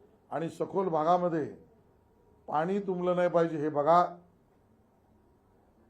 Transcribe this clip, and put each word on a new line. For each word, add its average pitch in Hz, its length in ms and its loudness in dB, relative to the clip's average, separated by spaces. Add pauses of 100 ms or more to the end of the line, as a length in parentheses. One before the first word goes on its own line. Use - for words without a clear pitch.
(300)
आणि 156 180 -6
सखोल 170 400 -4
भागामध्ये 160 680 0 (920)
पाणी 175 320 -2
तुंबलं 180 380 -2
नाही 175 120 2
पाहिजे 165 300 0
हे 151 100 -2
बघा. 156 480 4 (1700)